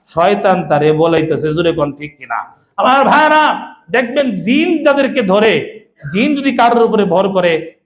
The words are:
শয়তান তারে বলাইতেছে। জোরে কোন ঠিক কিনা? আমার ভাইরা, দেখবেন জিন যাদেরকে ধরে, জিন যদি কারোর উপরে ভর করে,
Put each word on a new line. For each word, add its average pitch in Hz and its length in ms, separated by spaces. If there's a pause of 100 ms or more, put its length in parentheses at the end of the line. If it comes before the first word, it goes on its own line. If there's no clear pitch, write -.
শয়তান 185 640
তারে 151 260
বলাইতেছে। 156 600
জোরে 170 180
কোন 147 240
ঠিক 147 220
কিনা? 120 380 (220)
আমার 254 280
ভাইরা, 302 680 (180)
দেখবেন 254 400
জিন 285 520
যাদেরকে 277 380
ধরে, 196 580 (340)
জিন 269 220
যদি 269 200
কারোর 233 280
উপরে 214 220
ভর 185 240
করে, 175 420 (140)